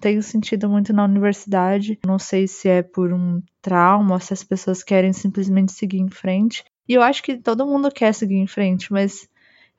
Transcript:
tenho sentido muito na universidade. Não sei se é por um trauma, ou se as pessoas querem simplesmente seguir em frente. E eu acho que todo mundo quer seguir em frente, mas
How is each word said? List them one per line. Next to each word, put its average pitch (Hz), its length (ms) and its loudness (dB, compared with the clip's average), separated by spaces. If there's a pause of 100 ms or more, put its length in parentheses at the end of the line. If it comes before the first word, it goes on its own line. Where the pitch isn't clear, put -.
tenho 208 220 0
sentido 214 480 -2
muito 208 240 2
na 202 100 4
universidade. 202 1000 0
Não 190 140 0
sei 190 280 -2
se - 220 -4
é 180 120 4
por 180 300 -2
um 180 300 -2 (200)
trauma, 185 520 2
ou 185 60 0
se - 140 -8
as 185 100 -10
pessoas 185 400 -4
querem 190 300 2
simplesmente 190 580 0
seguir 190 280 -6
em 190 100 0
frente. 190 540 -2 (240)
E 240 60 0
eu 247 80 6
acho 254 200 2
que 262 160 -6
todo 240 300 -2
mundo 277 240 0
quer 220 220 2
seguir 196 240 -2
em 190 100 0
frente, 185 460 -2
mas 196 340 -2 (520)